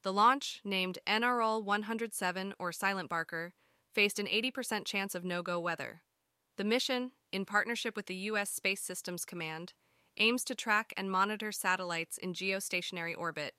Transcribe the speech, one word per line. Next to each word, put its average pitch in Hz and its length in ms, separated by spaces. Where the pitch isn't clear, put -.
The 190 100
launch, 240 500
named 185 420
N 220 200
R 247 160
L 220 200
one 208 220
hundred 220 300
seven 190 440
or 180 140
Silent 190 380
Barker, 170 420
faced 208 240
an 208 120
eighty 233 220
percent 226 340
chance 196 280
of 180 120
no-go 175 340
weather. 160 440
The 202 80
mission, 254 480
in 196 100
partnership 214 540
with 202 80
the 185 100
U 208 220
S 202 120
Space - 320
Systems 180 440
Command, 165 480
aims 233 300
to 247 100
track 220 400
and 190 160
monitor 208 400
satellites 180 680
in 180 160
geostationary 180 840
orbit 156 420